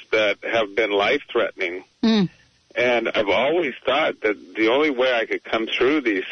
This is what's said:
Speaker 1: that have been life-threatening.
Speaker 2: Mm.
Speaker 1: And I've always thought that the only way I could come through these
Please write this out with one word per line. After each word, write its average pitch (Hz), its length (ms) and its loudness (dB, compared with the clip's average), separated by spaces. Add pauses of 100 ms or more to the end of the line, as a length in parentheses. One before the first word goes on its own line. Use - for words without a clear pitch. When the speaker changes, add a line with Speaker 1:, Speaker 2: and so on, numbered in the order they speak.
(100)
Speaker 1:
that 107 320 0
have 104 320 -2
been 110 160 0
life-threatening. 101 920 -2 (180)
Speaker 2:
Mm. 220 260 2 (460)
Speaker 1:
And 120 400 0
I've 107 140 0
always 131 460 0 (100)
thought 139 380 -2
that 95 340 -4
the 110 120 2
only 147 220 2
way 127 220 2
I 113 140 0
could 98 180 -6
come 113 240 -4
through 143 320 2
these 104 320 -2